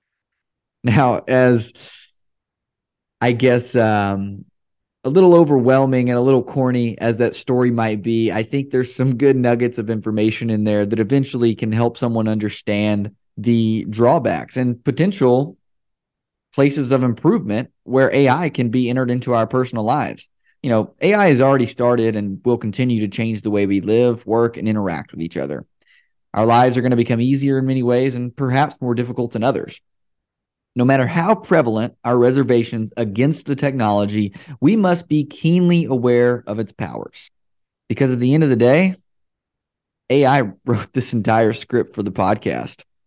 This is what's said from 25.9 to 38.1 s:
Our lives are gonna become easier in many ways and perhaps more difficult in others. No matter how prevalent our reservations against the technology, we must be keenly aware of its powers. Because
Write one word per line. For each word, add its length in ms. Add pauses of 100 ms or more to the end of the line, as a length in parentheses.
Our 120
lives 300
are 60
gonna 160
become 240
easier 360
in 100
many 160
ways 320
and 200
perhaps 460
more 140
difficult 400
in 80
others. 360 (960)
No 100
matter 220
how 280
prevalent 680
our 140
reservations 800
against 500
the 100
technology, 800 (280)
we 160
must 300
be 180
keenly 600
aware 600
of 120
its 140
powers. 560 (600)
Because 220